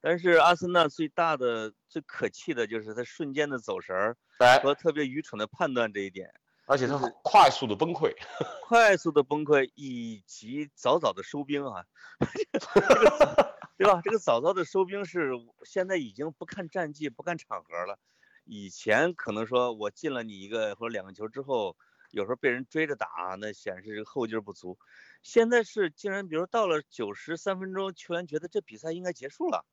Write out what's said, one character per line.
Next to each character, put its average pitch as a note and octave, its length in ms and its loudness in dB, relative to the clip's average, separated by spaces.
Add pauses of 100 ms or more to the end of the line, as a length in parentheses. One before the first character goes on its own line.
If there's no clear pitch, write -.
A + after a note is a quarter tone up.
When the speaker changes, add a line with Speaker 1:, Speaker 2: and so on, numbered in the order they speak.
Speaker 1:
但 E3 180 0
是 F3 120 4
阿 E3 240 8
森 F3+ 180 -6
纳 E3 160 6
最 D#3 180 -4
大 E3 300 0
的、 A2+ 360 -2 (140)
最 D#3 140 -10
可 - 260 -6
气 - 260 -8
的 A#2 140 -2
就 A2 140 -6
是 G#2+ 120 -12
他 A#2+ 120 -6
瞬 C#3+ 280 -8
间 D3 160 0
的 C3 100 -4
走 G2 200 -6
神 F#2 160 -8
儿 G#2+ 220 0 (220)
Speaker 2:
哎。 B2 200 10
Speaker 1:
和 C#3 160 2
特 E3 160 0
别 D3 160 -2
愚 C3+ 140 -6
蠢 A2 180 -12
的 G#2+ 80 -4
判 D3+ 260 -4
断 A2+ 200 0
这 G2+ 80 -6
一 G2 80 -6
点。 F#2 240 -16 (320)
Speaker 2:
而 C#3 120 2
且 B2+ 80 2
他 C#3 140 -2
Speaker 1:
就 C3 60 -2
是 A#2 80 -6 (100)
Speaker 2:
快 F3 260 8
速 - 160 -2
的 G#2 100 -2
崩 E3 180 0
溃。 D3+ 200 0 (260)
<laughs> - 280 -6
Speaker 1:
快 A3 300 6
速 E3 140 -2
的 C#3+ 120 4
崩 D3+ 220 -2
溃 C#3+ 280 4
以 A#2 520 -10
及 C#3+ 500 -12
早 C#3+ 240 2
早 B2+ 140 0
的 F#2+ 100 -10
收 D3 220 -8
兵 C#3+ 200 -4
啊。 F#2+ 200 -10 (340)
<laughs> - 0 -
这 - 400 -4 (220)
个， - 760 4 (220)
对 F#3+ 100 4
吧？ F3+ 160 4
这 G3+ 80 -2
个 A3 80 0
早 A#2+ 220 2
早 F3 120 0
的 F3+ 120 -2
收 F#3+ 180 0
兵 G3 220 -4
是 D#3 260 -4 (320)
现 F#3 240 -4
在 F#3+ 80 -2
已 C3 160 -4
经 C#3+ 220 -8
不 - 120 -14
看 F3 220 -12
战 D#3+ 240 -6
绩、 D3 180 -8
不 - 140 -16
看 E3+ 140 -6
场 F#2+ 260 -12
合 E2+ 220 -8
了。 G2 120 -10 (480)
以 G#2 260 -14
前 C#3+ 420 0
可 - 180 -10
能 G#2+ 140 -4
说 B2 280 0
我 G#2 180 -6
进 D#3 200 -8
了 B2 120 -6
你 G#2 180 -14
一 G2 60 -16
个 G#2+ 280 -4
或 A2+ 120 -8
者 A#2 40 -6
两 G2 140 -8
个 F#2+ 80 -20
球 G#2 140 -12
之 C3+ 160 -12
后， A2 340 -4 (320)
有 G#2 140 -6
时 G2 60 -8
候 B2+ 60 -2
被 C3+ 140 0
人 B2 180 -2
追 D#3 200 -4
着 C#3+ 80 -6
打， F2+ 440 -8
那 G#2 140 -8
显 F#2 300 -10
示 G#2+ 200 -10
后 B2 220 -4
劲 A2+ 140 -4
儿 - 20 -6
不 G2+ 120 -16
足。 F2+ 260 -16 (420)
现 A3+ 300 2
在 A#3+ 100 4
是 G3 300 -2
竟 G3+ 200 -8
然 G3 160 -6
比 D#3 80 -8
如 F3 120 -2
到 A3+ 180 0
了 D#3 240 0
九 G#2 240 -6
十 D#3+ 240 -10
三 F#3+ 220 -4
分 F#3+ 160 -8
钟， F#3+ 180 -4
球 - 220 -10
员 F3+ 100 -6
觉 D3+ 140 -6
得 E3+ 80 -10
这 G#3 140 -4
比 A2 140 -20
赛 D#3+ 160 -10
应 F3+ 120 -8
该 F3+ 100 -6
结 C3+ 160 -12
束 E4+ 200 -4
了 - 240 -4